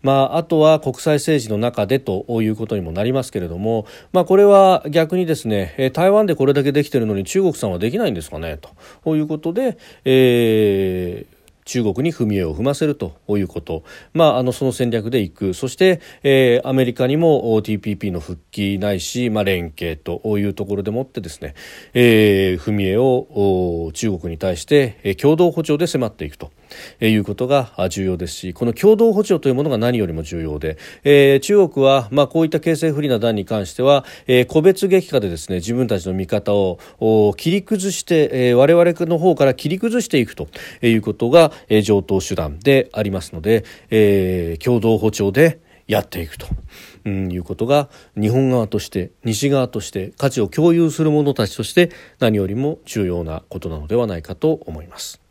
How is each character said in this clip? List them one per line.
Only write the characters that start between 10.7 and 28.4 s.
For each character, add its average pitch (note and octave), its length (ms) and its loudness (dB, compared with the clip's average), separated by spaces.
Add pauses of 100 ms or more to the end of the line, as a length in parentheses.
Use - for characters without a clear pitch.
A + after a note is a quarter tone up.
ー、 - 140 -20 (220)
中 B2 200 -4 (100)
国 C3 100 -4
に D#3+ 100 -2
踏 A#2+ 120 -4
み G#2 120 0
絵 F#2 60 -2
を D#2 120 -4
踏 G2 80 -6
ま C#3 100 0
せ D#3+ 140 -2
る D3 80 -2
と E2+ 180 -10 (160)
い G#2 60 0
う G2 120 -2
こ - 140 -10
と。 D#2+ 220 -10 (300)
ま D#3+ 160 4
あ、 A#2+ 100 0
あ B2+ 40 -2
の、 B2+ 80 -2
そ C3 140 -6
の B2+ 60 0
戦 B2 180 -2
略 A2+ 220 -4
で B2 80 0
い F#2 100 -4
く。 F#2+ 240 -6
そ C3 140 -6
し - 80 -10
て、 F#3 260 2 (220)
え C3 380 4
ー、 - 60 -10
ア C3 60 -2
メ C3 120 2
リ A#2+ 100 -4
カ B2+ 100 0
に C#3 120 0
も B2 440 2
テ G#2+ 120 -6
ィ - 20 -2
ー G2 40 -8
ピ G#2 120 -6
ー F#2+ 60 -6
ピ G#2 100 -8
ー F#2 40 -4
の F2 80 -6
復 E2 300 -12
帰 G2+ 300 -4
な G2+ 140 -2
い F2+ 60 -4
し、 B2 300 -4
ま G#2+ 120 -2
あ、 - 20 -2
連 F2 340 -2
携 E2 180 -6
と G2+ 440 -6
い G2+ 60 -2
う G2 80 -4
と G2 120 -8
こ G2+ 120 -4
ろ G2+ 60 -6
で G#2 60 -6
も A#2+ 140 -6
っ - 20 -8
て - 160 -12
で E2 80 -14
す - 120 -18
ね、 D2 120 -14 (400)
え G#2+ 600 4
ー、 E2 40 -10
踏 A2 120 -6
み G2+ 140 -2
絵 F#2+ 120 0
を、 G2 880 -2
お、 D#2+ 80 -10
中 G#2+ 240 -4
国 E2 140 -10
に D#2 80 -12
対 F#2 180 -4
し - 80 -14
て、 C#3 380 2
え G2+ 80 -2
ー、 F#2 40 -2
共 D3+ 200 2
同 E3+ 160 2
歩 E3 100 -6
調 D3+ 160 -2
で E3+ 80 -2
迫 B2+ 220 -4
っ - 40 -8
て - 140 -12
い D2 60 -12
く - 40 -20
と。 - 160 -16 (480)
え A2+ 80 0
ー、 - 40 4
い A2 60 4
う G2+ 60 0
こ G2+ 120 -6
と B2 120 -4
が、 C3+ 300 0
あ、 F#2 120 -2
重 F#2+ 160 -6
要 F#2 120 -2
で E2+ 100 -8
す - 80 -12
し、 F2+ 180 -12